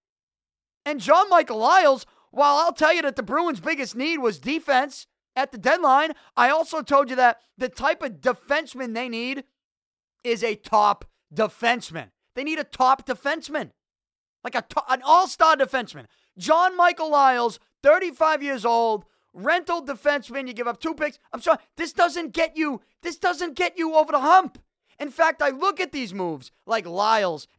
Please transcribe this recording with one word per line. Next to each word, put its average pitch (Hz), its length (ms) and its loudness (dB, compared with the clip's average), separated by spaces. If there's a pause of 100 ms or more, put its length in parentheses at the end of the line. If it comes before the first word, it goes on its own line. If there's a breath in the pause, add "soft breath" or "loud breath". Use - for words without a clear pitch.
(840)
And 294 160 -6
John 349 300 4
Michael 311 280 2
Liles, 285 460 4 (280 soft breath)
while 285 240 4
I'll 330 160 2
tell 311 200 2
you 339 100 0
that 277 140 -4
the 254 60 -4
Bruins' 269 380 -2
biggest 277 340 -6
need 302 240 -4
was 226 220 -2
defense 277 640 -2 (300)
at 269 160 -4
the 240 60 -16
deadline, 294 540 2 (240 soft breath)
I 247 140 4
also 311 320 -2
told 277 280 2
you 262 60 -6
that 240 240 4 (160)
the 254 120 -6
type 311 340 -4
of 214 180 -10
defenseman 254 760 -4
they 247 140 -6
need 254 360 -8 (800)
is 233 200 -2
a 220 140 -2
top 208 480 0 (280)
defenseman. 180 760 -4 (240)
They 269 100 -8
need 311 140 -4
a 285 60 -6
top 262 420 0
defenseman. 285 640 -6 (720)
Like 233 140 -8
a 233 60 -2
to-, - 300 -4
an 262 120 0
all-star 320 520 4
defenseman. 240 500 -4 (320)
John 339 380 2
Michael 349 340 2
Liles, 262 480 2 (240)
thirty-five 311 600 2
years 269 220 -4
old, 233 400 0 (280)
rental 330 520 -4
defenseman, 269 600 -4
you 254 60 -12
give 233 160 -6
up 233 120 -6
two 320 140 -6
picks. 302 240 -6 (140)
I'm 247 80 -10
sorry, 320 180 2 (180 soft breath)
this 320 160 -8
doesn't 330 400 -2
get 320 240 -2
you, 294 240 -4 (220)
this 339 140 -10
doesn't 349 380 -4
get 359 240 -4
you 320 160 -4
over 311 180 2
the 285 80 2
hump. 330 380 4 (400)
In 285 120 -8
fact, 330 320 0
I 269 80 0
look 330 280 -2
at 359 140 -6
these 240 220 -8
moves 165 380 -8 (120)
like 214 220 -4
Liles 190 600 0 (100)